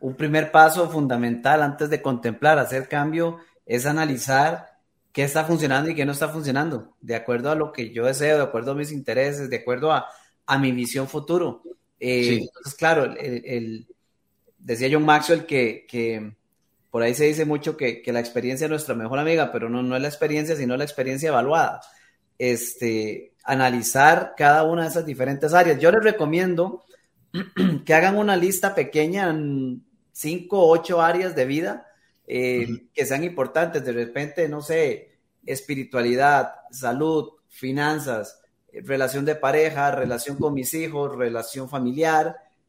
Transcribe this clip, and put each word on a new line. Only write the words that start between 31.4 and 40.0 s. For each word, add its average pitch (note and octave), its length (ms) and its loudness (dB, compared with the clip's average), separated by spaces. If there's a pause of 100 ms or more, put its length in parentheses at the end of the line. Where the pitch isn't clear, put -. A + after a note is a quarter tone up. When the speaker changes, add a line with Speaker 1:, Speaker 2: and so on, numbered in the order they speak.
Speaker 1:
vida, D#3+ 420 -4 (400)
eh, B2+ 420 -2
Speaker 2:
Ujú. A2+ 100 -8 (140)
Speaker 1:
que C#3+ 120 -2
sean C3+ 180 -2
importantes. E3 640 -2
De B2+ 80 -4
repente, C#3 560 -4
no D3 120 -8
sé, D3+ 560 -2 (280)
espiritualidad, C3 1120 0 (160)
salud, C3 580 -2 (180)
finanzas, C3+ 920 -4 (320)
eh, A2 120 -16
relación C3+ 420 -2
de D3+ 100 0
pareja, C#3+ 560 2
relación B2+ 460 -4